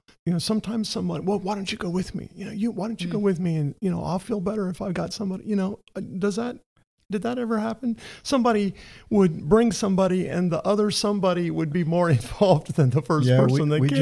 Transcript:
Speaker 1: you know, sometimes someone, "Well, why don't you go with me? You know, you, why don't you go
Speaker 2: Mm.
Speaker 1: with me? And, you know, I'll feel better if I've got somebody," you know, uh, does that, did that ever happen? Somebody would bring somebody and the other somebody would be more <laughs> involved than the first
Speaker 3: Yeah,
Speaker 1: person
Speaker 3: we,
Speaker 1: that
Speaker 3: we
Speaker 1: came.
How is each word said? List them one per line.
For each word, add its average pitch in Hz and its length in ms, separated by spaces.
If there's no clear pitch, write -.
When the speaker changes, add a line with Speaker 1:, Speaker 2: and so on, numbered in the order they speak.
Speaker 1:
you 170 60
know, 170 60
sometimes 214 500
someone, 170 360
"Well, 196 160
why 202 160
don't 196 160
you 214 60
go 175 120
with 180 240
me? - 220
You 196 80
know, - 80
you, 220 180
why 190 160
don't 226 140
you 175 100
go 208 80
Speaker 2:
Mm. 208 40
Speaker 1:
with 190 180
me? 170 160
And, 143 240
you 190 100
know, 170 140
I'll 165 160
feel 208 200
better 196 280
if 185 120
I've 190 140
got 175 180
somebody," 185 320
you 208 120
know, 190 240
uh, 196 60
does 190 340
that, 240 220
did 202 120
that 240 160
ever 226 220
happen? 226 360
Somebody 226 520
would 185 400
bring 226 240
somebody 185 560
and 170 240
the 160 140
other 208 240
somebody 180 600
would 160 220
be 180 100
more 170 280
<laughs> 131 80
involved - 560
than 135 160
the 143 100
first 151 260
Speaker 3:
Yeah, 127 140
Speaker 1:
person 143 300
Speaker 3:
we, 151 60
Speaker 1:
that 151 40
Speaker 3:
we 135 80
Speaker 1:
came. 143 140